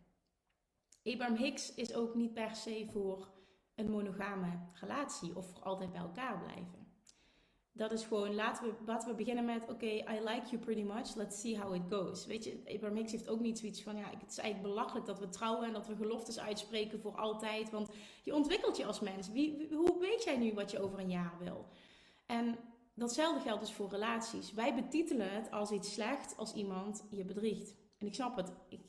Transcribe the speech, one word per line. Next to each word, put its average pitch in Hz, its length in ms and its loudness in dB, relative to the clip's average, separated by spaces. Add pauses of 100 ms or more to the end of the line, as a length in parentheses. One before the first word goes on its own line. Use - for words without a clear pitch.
(1040)
Abraham 240 320 2
Hicks 277 380 0
is 233 200 -4
ook 233 220 0
niet 233 180 2
per 220 220 -2
se 220 360 -4
voor 190 400 -2 (440)
een 214 160 0
monogame 196 680 0 (140)
relatie 202 640 -4
of 185 140 -6
voor - 140 -14
altijd 190 280 0
bij 175 100 -4
elkaar 208 380 -2
blijven. - 420 -8 (920)
Dat 220 160 0
is 220 120 2
gewoon, 208 320 2
laten 226 280 2
we, 220 100 0 (120)
laten 226 240 0
we 226 60 0
beginnen 240 300 2
met, 233 240 0
oké, 233 160 -4
I 214 380 0
like 226 260 0
you 233 80 0
pretty 220 240 2
much, 208 340 -2
let's 208 240 -2
see 220 200 0
how 196 160 0
it 180 140 2
goes. 196 360 0
Weet 220 180 -2
je, - 220 -6
Abraham 208 320 0
Hicks 220 140 0
heeft 226 160 -2
ook 226 120 2
niet 226 200 2
zoiets 202 240 -6
van, 214 120 -4
ja, 208 140 -4 (100)
het - 120 -14
is - 60 -6
eigenlijk 202 360 0
belachelijk 233 320 0
dat 196 140 -2
we 196 100 -4
trouwen 226 380 0
en 226 60 -2
dat 208 140 -4
we 214 80 -2
geloftes 220 440 0
uitspreken 214 600 -2
voor 208 160 -6
altijd, 220 540 0
want 214 200 -2 (340)
je - 120 0
ontwikkelt 339 420 6
je - 80 0
als 202 140 0
mens. 190 300 -2
Wie, 285 280 4
wie, 311 200 0
hoe 349 220 8
weet 403 240 4
jij 294 140 4
nu 226 160 4
wat 202 180 0
je 208 80 0
over 196 200 0
een 185 100 0
jaar 175 300 0
wil? 175 260 -6 (600)
En 233 320 2 (360)
datzelfde 285 480 4
geldt 214 200 0
dus 208 100 -2
voor 196 180 -2
relaties. 208 640 -2
Wij 233 220 4
betitelen 269 580 2
het 220 180 -2
als 208 200 0
iets 196 220 0
slechts 254 440 -2
als - 160 -4
iemand 196 560 -2
je 190 160 -4
bedriegt. 202 500 0 (220)
En 208 100 -2
ik 196 60 -2
snap 247 220 0
het, 175 180 0 (160)
ik, - 200 -12